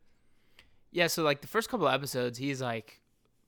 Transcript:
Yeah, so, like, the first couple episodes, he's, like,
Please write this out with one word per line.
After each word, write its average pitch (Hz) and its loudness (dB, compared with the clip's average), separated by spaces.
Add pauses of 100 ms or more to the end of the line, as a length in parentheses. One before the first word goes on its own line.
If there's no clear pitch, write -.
(920)
Yeah, 170 2
so, 160 0
like, 143 2
the 143 -16
first 226 0
couple 190 2
episodes, 127 0
he's, 135 -4
like, 117 -6 (460)